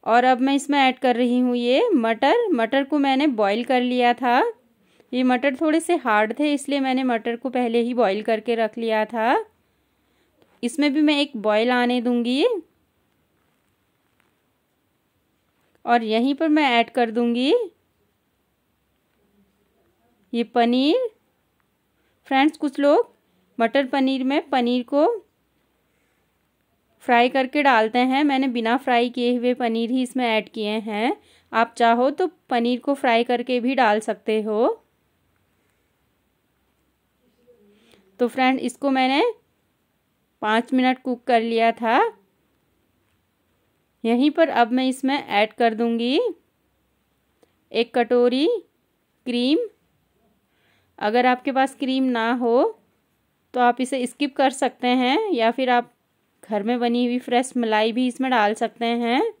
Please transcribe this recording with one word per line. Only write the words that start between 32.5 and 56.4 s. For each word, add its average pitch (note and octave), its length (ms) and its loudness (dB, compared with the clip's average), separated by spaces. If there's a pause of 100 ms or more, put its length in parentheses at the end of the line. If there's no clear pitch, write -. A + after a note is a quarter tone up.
को C#4 140 -2
फ्राई A#3+ 300 0
करके B3 360 -2
भी B3 160 -2
डाल A3 240 2
सकते G#3+ 420 -4
हो। G#3+ 260 -2 (3500)
तो B3 80 0
फ्रेंड, C4 320 0
इसको B3+ 320 -6
मैंने C4 320 0 (1160)
पाँच A3+ 320 -2
मिनट B3+ 280 0
कुक B3 220 -6
कर A#3 180 2
लिया A3+ 320 0
था। A#3 260 0 (2000)
यहीं A#3+ 280 2
पर D#4+ 200 2
अब A#3 200 0
मैं B3+ 160 0
इसमें C4 300 -4
ऐड G#3+ 360 -2
कर A#3 200 0
दूँगी A#3 460 -2 (1500)
एक A#3+ 240 -4
कटोरी B3 520 2 (800)
क्रीम। C4 420 0 (1300)
अगर A3+ 260 0
आपके B3+ 260 0
पास C4 240 -2
क्रीम C4 300 -4
ना A#3 280 -2
हो B3+ 460 0 (760)
तो B3 80 -4
आप B3 200 2
इसे B3+ 260 -4
स्किप C#4 280 -6
कर C#4 160 2
सकते C4 380 -4
हैं C4 420 0
या A3+ 200 2
फिर B3+ 180 -2
आप A#3+ 220 0 (520)